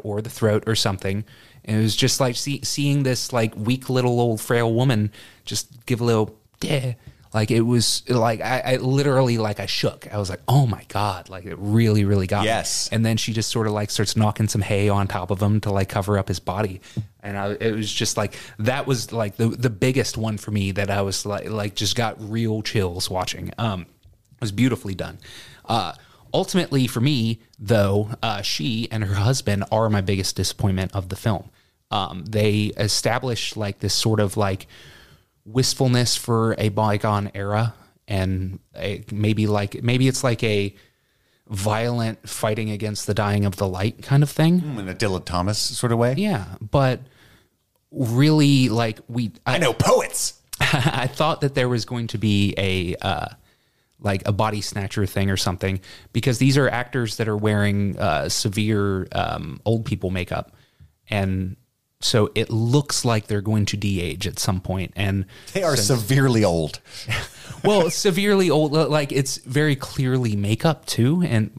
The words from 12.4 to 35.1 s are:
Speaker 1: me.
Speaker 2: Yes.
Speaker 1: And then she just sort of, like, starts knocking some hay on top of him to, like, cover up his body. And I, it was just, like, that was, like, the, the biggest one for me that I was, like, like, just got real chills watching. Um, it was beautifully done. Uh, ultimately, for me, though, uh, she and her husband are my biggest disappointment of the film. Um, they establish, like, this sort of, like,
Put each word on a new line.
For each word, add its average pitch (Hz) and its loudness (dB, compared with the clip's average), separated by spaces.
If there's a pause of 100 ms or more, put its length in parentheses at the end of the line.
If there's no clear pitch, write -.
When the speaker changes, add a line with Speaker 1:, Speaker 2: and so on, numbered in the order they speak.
Speaker 1:
me. 107 0
Speaker 2:
Yes. - -2
Speaker 1:
And 113 2
then 113 2
she 110 -4
just 110 -4
sort 113 0
of, 107 -2
like, 104 -2
starts - 0
knocking 107 2
some 104 -2
hay 101 2
on 98 2
top 95 -4
of 98 -2
him 104 2
to, 104 -2
like, 98 0
cover 101 0
up 95 -2
his 90 -2
body. 95 -4 (400)
And 101 -8
I, 101 -4
it 110 -2
was 104 -4
just, - -2
like, 104 -2 (240)
that 127 0
was, 123 -2
like, 110 -4
the, 113 2
the 120 -2
biggest 127 0
one 110 -2
for - -10
me 98 0
that 101 -2
I 101 0
was, 98 -2
like, 101 -6
like, 104 -4
just 101 -2
got 113 -2
real 110 -2
chills 92 -2
watching. 90 -6
Um, 98 -4 (500)
it - -14
was 104 -4
beautifully 107 0
done. 85 -10 (460)
Uh, 95 -2 (400)
ultimately, 156 0
for 120 -2
me, 117 0 (180)
though, 104 2 (120)
uh, 104 -4
she 117 -4
and 110 -4
her 98 -2
husband 101 0
are 110 2
my 101 2
biggest 95 -2
disappointment 95 -2
of 90 -6
the 95 -8
film. 98 -2 (420)
Um, 92 -4
they 107 2
establish, 120 -2
like, 101 -6
this 98 -2
sort 110 2
of, 101 0
like, 98 -2 (800)